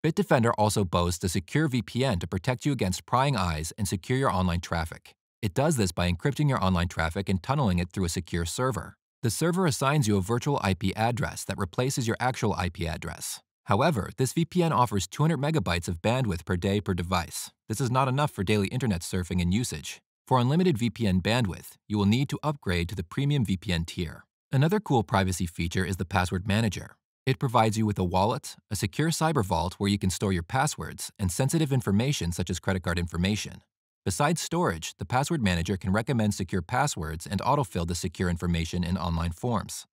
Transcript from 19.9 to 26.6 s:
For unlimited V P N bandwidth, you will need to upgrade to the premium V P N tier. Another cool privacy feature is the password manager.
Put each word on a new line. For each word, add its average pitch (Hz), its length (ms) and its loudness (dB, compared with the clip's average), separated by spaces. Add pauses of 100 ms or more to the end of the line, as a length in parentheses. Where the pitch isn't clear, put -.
For 131 120 4
unlimited 147 400 4
V 117 100 0
P 107 180 -2
N 92 140 4
bandwidth, 107 520 -2 (160)
you 104 100 0
will 101 80 4
need 123 240 4
to 147 120 -4
upgrade 90 460 -2
to - 60 -8
the 95 100 -6
premium 139 400 0
V 92 140 0
P - 120 -6
N 165 140 0
tier. 78 400 -8 (260)
Another 165 300 2
cool 123 220 2
privacy 92 420 0
feature 85 400 -2
is 90 140 -4
the 90 80 -4
password 92 420 0
manager. 98 480 -2 (300)